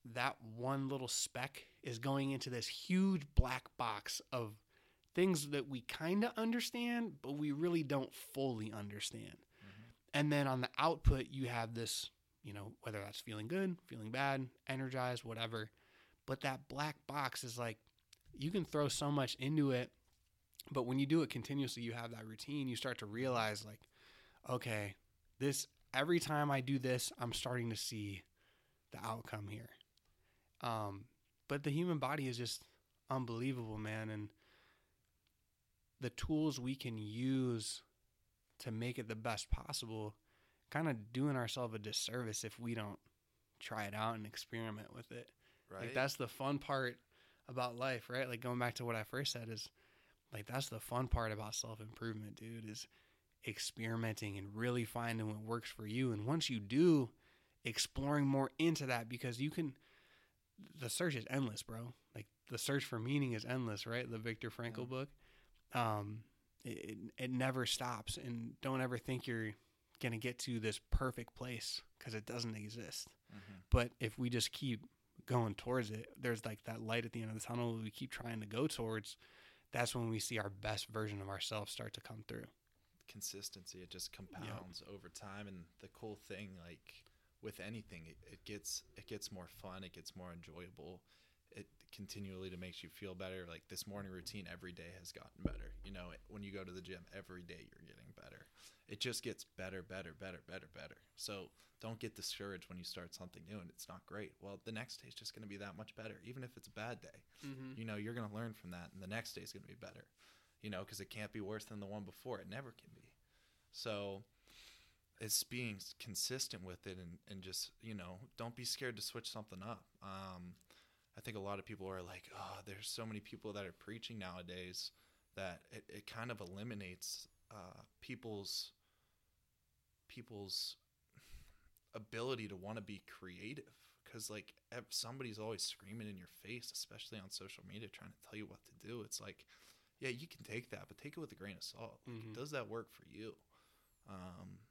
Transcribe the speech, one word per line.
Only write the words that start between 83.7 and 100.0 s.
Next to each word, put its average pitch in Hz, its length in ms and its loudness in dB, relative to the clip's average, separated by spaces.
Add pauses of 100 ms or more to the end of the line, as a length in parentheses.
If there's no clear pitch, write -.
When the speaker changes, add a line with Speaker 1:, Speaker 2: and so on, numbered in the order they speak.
Speaker 2:
it 87 80 -14
just 92 280 -4
Speaker 1:
Yep. 95 120 -10
Speaker 2:
compounds 95 520 -6
over 92 260 -10
time. 101 380 -8
And 92 200 -10 (120)
the 98 100 -14
cool 107 280 -8
thing, 95 420 -10
like, - 460 -16 (380)
with 104 180 -8
anything, 98 460 -8
it, 80 200 -16
it - 180 -18
gets, - 380 -4 (140)
it 104 100 -14
gets - 240 -6
more 92 160 -8
fun, 95 380 -10
it 90 80 -10
gets - 240 -14
more 90 160 -10
enjoyable. 85 680 -12 (520)
It - 160 -12 (240)
continually 95 580 -6
to 90 60 -6
makes 90 260 -8
you 85 80 -10
feel 95 240 -8
better. 92 320 -6
Like, 82 220 -10
this - 180 -6
morning 98 260 -6
routine 92 380 -8
every 90 220 -8
day 87 260 -12
has 87 140 -12
gotten - 300 -16
better. - 320 -2 (100)
You 98 80 -10
know, 90 200 -8 (160)
when 104 140 -10
you 101 100 -8
go 95 120 -4
to 92 80 -8
the 92 100 -8
gym, 87 300 -10
every 90 300 -12
day 85 280 -14
you're - 160 -20
getting - 260 -18
better. - 340 -16 (420)
It 107 120 -10
just 123 220 0
gets 110 220 -4
better, 92 380 -8
better, 87 320 -8